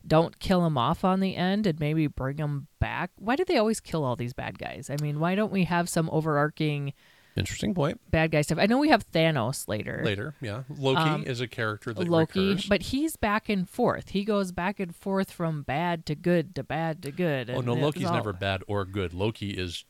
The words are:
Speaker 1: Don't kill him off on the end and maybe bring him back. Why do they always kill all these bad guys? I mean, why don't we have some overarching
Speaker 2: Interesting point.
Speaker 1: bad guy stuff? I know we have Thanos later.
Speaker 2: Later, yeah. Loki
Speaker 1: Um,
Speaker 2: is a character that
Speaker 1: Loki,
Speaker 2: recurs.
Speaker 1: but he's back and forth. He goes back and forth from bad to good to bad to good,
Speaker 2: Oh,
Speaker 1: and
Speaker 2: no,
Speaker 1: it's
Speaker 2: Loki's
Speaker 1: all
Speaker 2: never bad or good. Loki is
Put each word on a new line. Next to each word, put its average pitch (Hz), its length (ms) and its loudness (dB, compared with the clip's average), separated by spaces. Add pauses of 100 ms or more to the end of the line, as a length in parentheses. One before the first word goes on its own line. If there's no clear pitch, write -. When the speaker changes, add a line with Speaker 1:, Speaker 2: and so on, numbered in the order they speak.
Speaker 1:
Don't 160 320 4
kill 180 260 4
him 156 140 2
off 135 260 2
on 190 160 4
the 190 160 0
end 196 300 0
and 160 120 0
maybe 156 280 2
bring 139 320 -4
him 147 280 -4 (140)
back. 120 380 -2
Why 233 180 -2
do 359 80 0
they 349 140 2
always 220 220 2
kill 160 240 -4
all 123 120 0
these 120 160 -6
bad 117 260 -10
guys? 64 320 -10
I 143 120 -4
mean, 147 180 -4
why 175 140 0
don't 208 180 0
we 190 120 2
have 175 260 2
some 165 200 0
overarching 151 840 0 (420)
Speaker 2:
Interesting - 380 -2
point. 175 260 0 (120)
Speaker 1:
bad 160 180 4
guy 151 120 4
stuff? 151 180 0
I - 60 4
know 233 120 4
we 294 120 4
have 226 200 4
Thanos 156 560 2
later. 107 380 -4
Speaker 2:
Later, 113 360 -2
yeah. 117 280 -6
Loki 135 320 2
Speaker 1:
Um, 156 240 2
Speaker 2:
is 127 160 -4
a 123 80 -4
character 110 440 -4
that 175 140 -2
Speaker 1:
Loki, 170 440 2
Speaker 2:
recurs. 196 160 -2
Speaker 1:
but 196 160 2
he's 302 340 -2
back 214 320 -2
and 190 200 0
forth. - 420 0
He 190 140 0
goes 202 280 0
back 185 260 -4
and 180 160 -6
forth 190 380 -2
from 160 300 -2
bad 165 440 -2
to 151 80 -2
good 170 400 2
to 139 80 -6
bad 160 400 -4
to 139 80 -8
good, 139 400 -2
Speaker 2:
Oh, 123 60 -4
Speaker 1:
and 127 100 -2
Speaker 2:
no, 120 60 2
Speaker 1:
it's 123 100 2
Speaker 2:
Loki's 151 240 0
Speaker 1:
all 170 80 0
Speaker 2:
never 107 180 -2
bad 95 360 -2
or 101 160 0
good. 95 280 -4
Loki 101 380 -4
is 92 400 -6